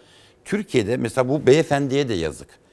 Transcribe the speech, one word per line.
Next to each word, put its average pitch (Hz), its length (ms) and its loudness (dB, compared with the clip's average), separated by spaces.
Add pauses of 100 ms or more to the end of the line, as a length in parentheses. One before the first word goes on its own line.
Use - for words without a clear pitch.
(440)
Türkiye'de 127 520 -2
mesela 123 320 -2
bu 143 180 -4
beyefendiye 139 600 2
de 110 60 -4
yazık. 80 340 -6 (240)